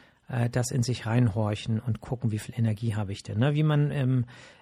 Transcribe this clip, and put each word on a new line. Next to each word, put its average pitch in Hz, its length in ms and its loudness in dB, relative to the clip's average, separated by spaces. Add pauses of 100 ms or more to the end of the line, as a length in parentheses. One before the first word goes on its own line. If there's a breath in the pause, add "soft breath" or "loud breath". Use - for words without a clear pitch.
(280 loud breath)
äh, 120 200 0
das 123 220 0
in 131 120 2
sich 117 240 -4
reinhorchen 110 760 2
und 110 200 -4
gucken, 120 300 -4
wie 107 80 -2
viel - 180 -12
Energie 110 380 0
habe 104 180 -4
ich - 100 -10
denn, 104 160 -4
ne? 143 160 2
Wie 151 80 2
man, 147 280 4
ähm, 131 340 0 (380 loud breath)